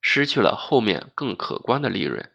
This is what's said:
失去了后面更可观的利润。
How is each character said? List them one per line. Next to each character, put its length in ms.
失 240
去 160
了 140
后 260
面 340
更 200
可 220
观 240
的 80
利 140
润。 320